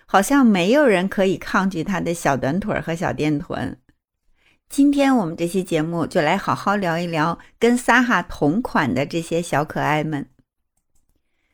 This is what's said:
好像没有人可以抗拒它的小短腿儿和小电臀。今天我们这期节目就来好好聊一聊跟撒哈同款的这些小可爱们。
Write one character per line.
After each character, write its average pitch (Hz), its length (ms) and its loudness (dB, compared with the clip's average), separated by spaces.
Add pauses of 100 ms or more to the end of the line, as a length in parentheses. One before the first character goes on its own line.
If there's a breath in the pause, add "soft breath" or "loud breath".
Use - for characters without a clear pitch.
好 196 160 2
像 277 240 4
没 196 280 4
有 302 120 6
人 190 220 2
可 190 180 0
以 180 120 0
抗 190 320 -2
拒 180 120 -4
它 170 200 -4
的 170 120 -4
小 147 220 0
短 131 240 -2
腿 202 140 -4
儿 - 80 -2
和 165 120 -6
小 160 200 -4
电 147 260 -2
臀。 - 380 -8 (920)
今 285 240 4
天 277 240 2
我 214 100 2
们 160 100 -6
这 170 120 -2
期 185 160 -2
节 165 180 0
目 165 240 -2
就 - 160 0
来 160 160 2
好 - 180 -2
好 202 200 -2
聊 175 220 -2
一 175 80 -4
聊 165 340 -2 (200 loud breath)
跟 240 180 4
撒 247 240 4
哈 233 200 0
同 170 400 0
款 143 320 -2
的 139 120 0
这 165 160 -4
些 165 200 -2
小 147 220 -2
可 151 160 -6
爱 147 240 0
们。 151 240 -6 (1300)